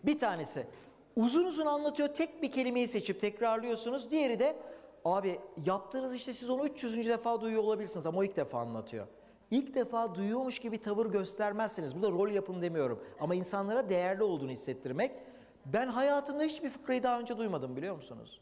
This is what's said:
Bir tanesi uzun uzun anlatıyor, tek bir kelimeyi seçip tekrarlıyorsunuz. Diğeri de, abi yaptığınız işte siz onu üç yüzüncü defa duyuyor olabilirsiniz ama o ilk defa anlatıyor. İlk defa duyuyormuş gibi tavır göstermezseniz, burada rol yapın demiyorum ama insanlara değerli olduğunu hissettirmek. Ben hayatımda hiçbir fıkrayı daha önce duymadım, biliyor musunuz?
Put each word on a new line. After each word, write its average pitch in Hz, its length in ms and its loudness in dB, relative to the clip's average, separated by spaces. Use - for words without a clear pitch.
Bir 294 140 4
tanesi 165 480 -2
uzun 240 280 6
uzun 311 220 0
anlatıyor, 294 420 2
tek 320 340 -2
bir 269 100 -2
kelimeyi 247 360 2
seçip 202 320 -2
tekrarlıyorsunuz. 226 880 0
Diğeri 269 280 4
de, 277 180 4
abi 185 360 2
yaptığınız 247 480 0
işte 247 180 -6
siz 240 180 -4
onu 262 160 2
üç 294 180 -2
yüzüncü 226 260 0
defa 233 300 2
duyuyor 220 220 2
olabilirsiniz 208 440 0
ama 165 120 2
o 196 60 6
ilk 196 120 -2
defa 135 220 0
anlatıyor. 113 480 -6
İlk 277 240 2
defa 233 400 0
duyuyormuş 226 440 0
gibi 226 240 -4
tavır 214 240 2
göstermezseniz, 202 880 0
burada 196 160 2
rol 185 200 2
yapın 190 320 0
demiyorum 151 420 0
ama 175 140 0
insanlara 202 540 0
değerli 190 340 2
olduğunu 156 280 0
hissettirmek. 131 600 -2
Ben 214 220 2
hayatımda 285 540 2
hiçbir 302 280 -2
fıkrayı - 320 0
daha 247 180 2
önce 233 180 -4
duymadım, 147 380 -2
biliyor 170 200 -4
musunuz? 113 460 -14